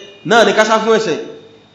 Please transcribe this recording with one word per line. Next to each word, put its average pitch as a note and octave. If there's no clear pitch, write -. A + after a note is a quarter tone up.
náà G#3+
ni F#3+
ká G#3+
sá A3
fún A3
ẹ̀ṣẹ̀ E3